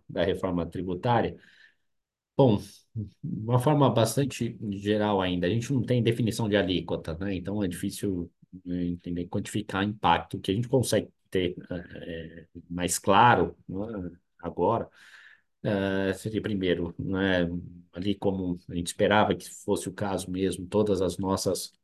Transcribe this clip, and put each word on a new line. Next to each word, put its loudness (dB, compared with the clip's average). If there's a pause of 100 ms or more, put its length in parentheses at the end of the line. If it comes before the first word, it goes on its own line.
da -2
reforma -2
tributária. -2 (1040)
Bom, 6 (640)
uma 0
forma 6
bastante 0 (140)
geral 0
ainda, 0
a 2
gente -2
não 0
tem 2
definição 0
de 2
alíquota, 0
né? -4
Então -4
é -2
difícil, -4 (340)
né, -4
entender, -6
quantificar -4
impacto. 0
O -6
que -4
a 2
gente -2
consegue 0 (180)
ter, 0 (140)
eh, -12 (220)
mais -2
claro, 6 (100)
né, -8 (280)
agora, 0 (720)
eh, 0
seria -4
primeiro, 0
né, 2 (440)
ali -2
como -2 (100)
a -8
gente -2
esperava 4
que -12
fosse -4
o -10
caso -4
mesmo, -2
todas 2
as -2
nossas -2 (100)